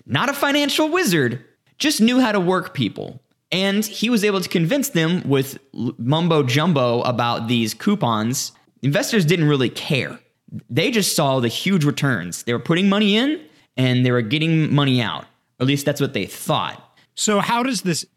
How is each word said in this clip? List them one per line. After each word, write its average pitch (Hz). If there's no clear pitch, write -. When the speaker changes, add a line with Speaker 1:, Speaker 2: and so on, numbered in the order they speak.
Speaker 1:
Not 160
a 285
financial 294
wizard, 170
just 294
knew 240
how 247
to 202
work 180
people. 69
And 196
he 214
was 208
able 196
to 175
convince 190
them 170
with 135
l-, 120
mumbo 156
jumbo 127
about 120
these 113
coupons. 123
Investors 196
didn't 156
really 131
care. -
They 160
just 220
saw 139
the 120
huge 185
returns. 131
They 120
were 120
putting 180
money 202
in 285
and 127
they 127
were 123
getting 156
money 139
out. 87
At 127
least 143
that's 143
what 135
they 98
thought. 90
Speaker 2:
So 208
how 240
does 254
this 175